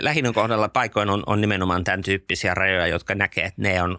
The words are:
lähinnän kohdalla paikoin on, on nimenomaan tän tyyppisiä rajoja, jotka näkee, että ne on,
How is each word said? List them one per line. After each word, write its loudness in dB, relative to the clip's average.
lähinnän 0
kohdalla 2
paikoin 0
on, 0
on 2
nimenomaan 0
tän -2
tyyppisiä -2
rajoja, 2
jotka -2
näkee, -2
että -8
ne 0
on, -2